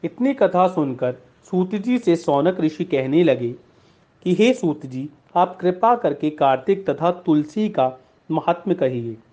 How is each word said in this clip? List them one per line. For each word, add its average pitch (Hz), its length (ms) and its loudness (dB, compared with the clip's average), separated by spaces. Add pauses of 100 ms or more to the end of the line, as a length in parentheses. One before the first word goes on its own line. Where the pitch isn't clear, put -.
इतनी 262 300 -2
कथा 185 340 2
सुनकर 131 440 -2 (320)
सूत 185 300 -2
जी 226 240 0
से 170 180 2
सौनक 165 440 0
ऋषि 156 240 -2
कहने 139 400 2
लगे 123 300 0 (680)
कि 180 120 0
"हे 226 200 4
सूत 156 320 -4
जी, 131 240 -10 (260)
आप 180 200 2
कृपा 185 400 2
करके 151 340 -2
कार्तिक 151 600 0
तथा 160 200 0
तुलसी 175 580 -2
का 131 240 0 (380)
महात्म्य 175 440 -2
कहिए।" 120 420 -4 (160)